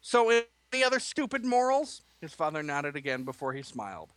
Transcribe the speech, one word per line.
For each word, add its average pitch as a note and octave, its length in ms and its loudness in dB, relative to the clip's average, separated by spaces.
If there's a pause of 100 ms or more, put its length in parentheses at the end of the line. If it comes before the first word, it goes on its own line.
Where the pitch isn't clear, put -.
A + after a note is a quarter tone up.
So A#3 280 4 (420)
any C4 120 0
other B3+ 160 4
stupid C4+ 440 -4
morals? B3+ 600 2 (180)
His D#3+ 120 -14
father D#3 300 -2
nodded C#3+ 320 -4
again C3+ 280 -4
before C3 300 -6
he C3+ 80 -6
smiled. G2 560 -12